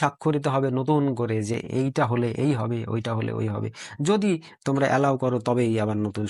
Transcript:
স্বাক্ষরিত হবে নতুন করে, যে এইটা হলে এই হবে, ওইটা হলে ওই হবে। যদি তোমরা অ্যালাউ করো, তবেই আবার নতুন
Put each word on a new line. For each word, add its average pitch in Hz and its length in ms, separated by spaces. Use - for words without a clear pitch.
স্বাক্ষরিত 151 540
হবে 135 140
নতুন 143 240
করে, 117 220
যে 117 80
এইটা 135 300
হলে 120 180
এই 147 160
হবে, 113 180
ওইটা 117 260
হলে 110 200
ওই 110 160
হবে। 107 140
যদি 202 240
তোমরা 135 240
অ্যালাউ 139 320
করো, 127 160
তবেই 120 240
আবার 104 220
নতুন 104 240